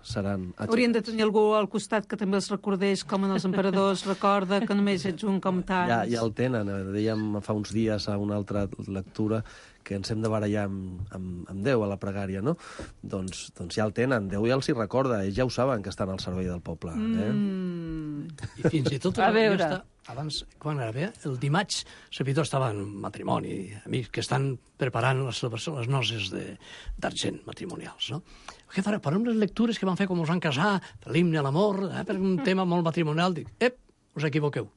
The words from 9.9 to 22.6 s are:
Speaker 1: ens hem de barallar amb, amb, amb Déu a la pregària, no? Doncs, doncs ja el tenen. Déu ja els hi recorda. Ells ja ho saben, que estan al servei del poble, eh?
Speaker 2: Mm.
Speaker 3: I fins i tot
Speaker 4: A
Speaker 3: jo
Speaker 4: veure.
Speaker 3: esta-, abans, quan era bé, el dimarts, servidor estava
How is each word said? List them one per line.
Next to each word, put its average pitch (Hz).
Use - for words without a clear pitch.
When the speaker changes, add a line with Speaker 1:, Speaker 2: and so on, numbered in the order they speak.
Speaker 1:
ens 95
hem 110
de 110
barallar 104
amb, 95
amb, 90
amb 98
Déu 127
a 101
la 98
pregària, 98
no? 156
Doncs, 95
doncs 87
ja 107
el 101
tenen. 117
Déu 101
ja 127
els 139
hi -
recorda. 117
Ells 98
ja 127
ho 113
saben, 120
que 95
estan 95
al 92
servei 92
del 87
poble, 85
eh? 220
Speaker 2:
Mm. 170
Speaker 3:
I 165
fins 151
i 131
tot 185
Speaker 4:
A 202
Speaker 3:
jo 220
Speaker 4:
veure. 196
Speaker 3:
esta-, -
abans, 143
quan 147
era 113
bé, 160
el 127
dimarts, 160
servidor 135
estava 131